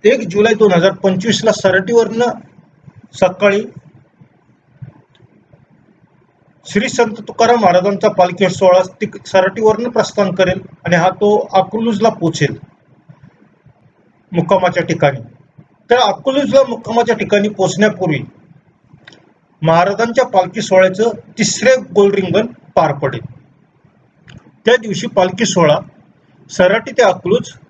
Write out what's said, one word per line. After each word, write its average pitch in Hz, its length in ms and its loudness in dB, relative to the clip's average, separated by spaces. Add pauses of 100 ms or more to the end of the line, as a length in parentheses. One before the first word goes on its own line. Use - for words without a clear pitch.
एक 226 240 2
जुलै 208 260 0
दोन 214 200 4
हजार 175 180 4
पंचवीस 190 520 -2
ला 220 80 2
सराटीवरनं 214 720 0 (880)
सकाळी 196 520 0 (3000)
श्री 247 240 -2
संत 220 260 -2 (120)
तुकाराम 233 340 2
महाराजांचा 190 480 2
पालखी 180 400 0
सोहळा 185 340 2 (180)
तिक-, - 240 -10
सराटीवरनं 214 640 0
प्रस्थान 202 460 -2
करेल 185 260 0 (240)
आणि 175 100 0
हा 170 140 2
तो 208 440 0
अकलूजला 214 560 0
पोहोचेल 147 480 -4 (1700)
मुक्कामाच्या 175 520 0
ठिकाणी. 147 360 -2 (720)
तर 240 60 4
अकलूजला 262 640 0 (100)
मुक्कामाच्या 226 460 -2
ठिकाणी 208 340 -2
पोहोचण्यापूर्वी 185 720 -2 (1400)
महाराजांच्या 202 640 0
पालखी 190 360 0
सोहळ्याचं 185 500 2 (260)
तिसरे 233 380 2
गोल 202 360 2
रिंगण 196 340 -2 (300)
पार 156 180 0
पडेल. 131 280 -6 (1400)
त्या 233 100 4
दिवशी 226 320 -6
पालखी 185 380 0
सोहळा 165 340 2 (680)
सराटी 208 420 0
ते 233 120 2
अकलूज 185 500 0 (160)